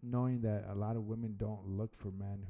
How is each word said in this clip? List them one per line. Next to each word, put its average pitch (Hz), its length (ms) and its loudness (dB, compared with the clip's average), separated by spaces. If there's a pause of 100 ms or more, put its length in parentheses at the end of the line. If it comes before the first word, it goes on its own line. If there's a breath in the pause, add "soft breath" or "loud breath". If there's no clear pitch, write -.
knowing 123 400 4
that 104 260 4
a 101 60 -2
lot 107 220 2
of 110 80 0
women 110 320 -2
don't 104 300 -2
look 101 280 0
for 104 160 -6
men 98 400 -4